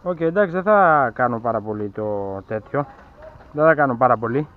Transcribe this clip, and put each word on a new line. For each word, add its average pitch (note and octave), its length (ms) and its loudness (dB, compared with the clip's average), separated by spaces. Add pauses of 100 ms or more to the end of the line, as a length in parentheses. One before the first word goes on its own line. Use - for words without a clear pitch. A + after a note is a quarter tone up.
Οκ, F3+ 180 -6
εντάξει, E3+ 320 0
δεν F3+ 100 -4
θα E3+ 520 4
κάνω A#2+ 260 0
πάρα A2+ 200 -2
πολύ G#2+ 280 -8
το G2+ 580 -6
τέτοιο. C#3 400 -6 (640)
Δεν D3+ 120 0
θα D#3+ 100 6
κάνω C#3 220 0
πάρα A#2+ 200 4
πολύ. A#2 300 -4 (100)